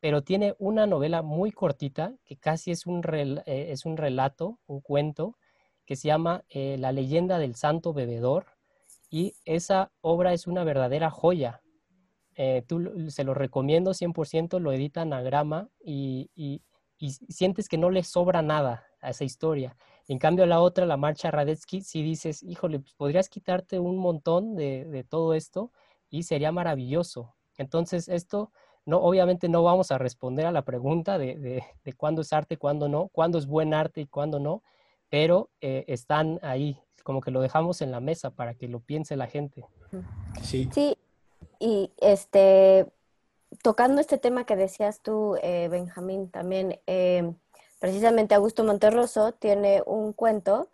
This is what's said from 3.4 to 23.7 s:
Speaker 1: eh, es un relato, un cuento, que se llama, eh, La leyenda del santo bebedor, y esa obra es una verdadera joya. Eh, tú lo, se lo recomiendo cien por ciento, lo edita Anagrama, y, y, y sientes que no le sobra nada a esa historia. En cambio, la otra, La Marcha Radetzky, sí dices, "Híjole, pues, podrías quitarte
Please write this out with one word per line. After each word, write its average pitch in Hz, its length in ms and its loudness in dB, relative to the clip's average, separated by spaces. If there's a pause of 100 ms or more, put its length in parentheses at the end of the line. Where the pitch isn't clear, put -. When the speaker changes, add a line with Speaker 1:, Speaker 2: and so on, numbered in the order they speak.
Speaker 1:
eh, 143 240 -6
es 143 160 -8
un 160 100 -4
relato, 143 720 -2
un 143 140 -12
cuento, 151 580 -4 (480)
que 135 100 -6
se 147 120 -4
llama, 165 420 0
eh, 139 280 -6
La 131 140 -2
leyenda 160 460 0
del 131 160 -2
santo 160 400 -2
bebedor, 123 520 -2 (640)
y 175 240 -4 (120)
esa 190 460 0 (100)
obra 175 320 2
es 170 120 -6
una 175 180 -4
verdadera 143 460 0
joya. 151 520 0 (760)
Eh, 131 300 0
tú 170 140 -2
lo, 175 300 -8
se - 140 -6
lo 135 80 -2
recomiendo 143 600 0
cien 175 180 -4
por 160 140 -4
ciento, 170 340 -2
lo 151 120 -2
edita 147 300 -4
Anagrama, 151 680 -2 (120)
y, 139 540 -8
y, 147 280 -10 (360)
y 143 140 -6
sientes 185 560 -4
que 165 100 -2
no 180 120 2
le 185 120 0
sobra 175 400 2
nada 151 420 0 (160)
a 131 100 -10
esa 135 140 -6
historia. 139 520 -4 (300)
En 131 120 -6
cambio, 175 260 4
la 170 160 4
otra, 180 240 4
La 156 140 0
Marcha 151 320 -2
Radetzky, 151 500 -4
sí 160 220 -8
dices, 156 400 -6
"Híjole, 165 380 -6
pues, - 140 -20
podrías 151 360 0
quitarte 185 480 -6